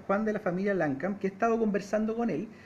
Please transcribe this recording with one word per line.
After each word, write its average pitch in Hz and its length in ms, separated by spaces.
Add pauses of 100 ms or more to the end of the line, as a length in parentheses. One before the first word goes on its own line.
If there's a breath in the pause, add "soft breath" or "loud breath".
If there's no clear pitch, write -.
Juan 202 180
de 214 80
la 208 80
Familia 190 320
Lancamp, 175 460
que - 80
he 190 40
estado 226 280
conversando 214 580
con 233 140
él, 175 180 (180 loud breath)